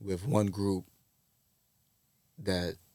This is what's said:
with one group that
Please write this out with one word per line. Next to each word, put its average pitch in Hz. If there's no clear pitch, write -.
with 95
one 107
group 98
that 90